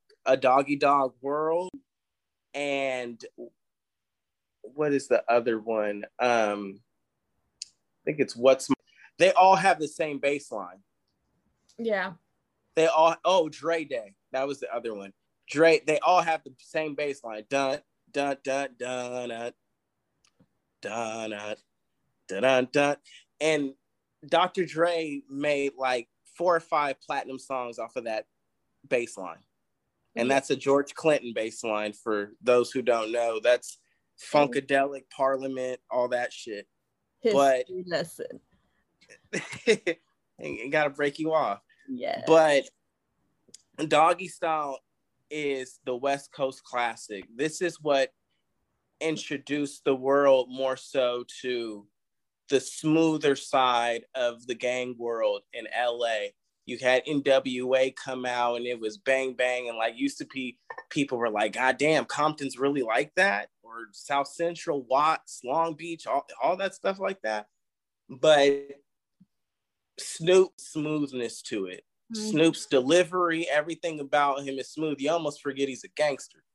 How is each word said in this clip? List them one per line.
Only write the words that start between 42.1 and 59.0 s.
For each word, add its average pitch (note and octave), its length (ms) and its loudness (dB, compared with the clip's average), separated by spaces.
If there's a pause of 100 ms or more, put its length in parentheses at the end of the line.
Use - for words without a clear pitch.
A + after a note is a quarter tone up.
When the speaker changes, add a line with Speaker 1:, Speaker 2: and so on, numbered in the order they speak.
Speaker 1:
But D#3 420 6 (1160)
Doggy E3+ 400 4
Style D#3 520 -4 (500)
is C#3+ 560 -6
the B2+ 100 -4
West C#3 380 -2
Coast C3+ 300 -6
classic. A2+ 600 -6 (100)
This D#3 260 -4
is E3+ 200 -4
what C#3 320 2 (840)
introduced D3 840 -6
the C3+ 100 4
world C3+ 560 4
more C3 260 -2
so B2 460 -2 (180)
to A#2 460 -6 (640)
the C#3 100 4
smoother D#3 760 2
side A#2+ 680 0 (120)
of A#2+ 320 -4
the B2 80 -4
gang B2 420 -4
world A2+ 440 -2 (120)
in A2+ 200 -12
L A#2+ 320 0
A. G#2 280 -2 (320)
You A#2+ 120 -8
had B2+ 300 2
N D3 140 -2
W C3 540 2
A C3 160 4
come B2+ 340 -8
out A#2+ 320 0
and A#2+ 100 -6
it A#2+ 120 -6
was G#2+ 180 -6
bang C3 360 0